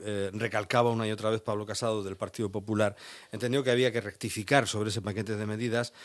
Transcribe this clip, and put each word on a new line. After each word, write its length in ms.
eh, 300
recalcaba 560
una 180
y 40
otra 180
vez 100
Pablo 280
Casado 340
del 160
Partido 340
Popular, 440
entendió 320
que 60
había 220
que 100
rectificar 640
sobre 240
ese 140
paquete 320
de 100
medidas 480